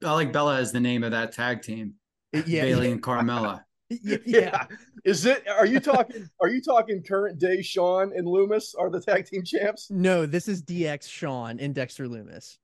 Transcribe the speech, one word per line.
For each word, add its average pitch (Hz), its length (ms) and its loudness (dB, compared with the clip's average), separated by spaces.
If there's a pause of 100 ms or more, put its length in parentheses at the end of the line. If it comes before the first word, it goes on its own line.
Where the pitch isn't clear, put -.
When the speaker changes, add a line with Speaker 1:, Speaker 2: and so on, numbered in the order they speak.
Speaker 1:
I 156 120 0
like 151 180 2
Bella 147 260 2
as 120 140 0
the 123 80 0
name 123 240 2
of 113 80 -2
that 117 200 -2
tag 120 300 -4
team. 110 320 -8 (380)
Speaker 2:
Yeah. 156 300 0
Speaker 1:
Bayley 123 280 2
and 113 120 -4
Carmella. 117 680 -2
Speaker 2:
<laughs> - 40 -20 (180)
Yeah. 214 360 -4
Speaker 3:
Yeah. - 400 2 (380)
Is 185 200 2
it, 254 220 2
are 196 200 4
you 254 120 2
talking, 240 560 2
<laughs> - 60 -12
are 180 80 4
you 254 120 0
talking 226 420 2
current 196 360 -2
day 185 240 2
Shawn 185 520 0
and 175 120 -4
Loomis 196 480 2
are 180 160 -2
the 180 100 -4
tag 180 260 0
team 185 180 -6
champs? - 460 -4
Speaker 2:
No, 180 360 2
this 170 220 -2
is 185 140 -4
D 175 240 -2
X 147 200 -6
Shawn 120 540 -6
and 143 140 -4
Dexter 131 320 -6
Lumis. 107 580 -12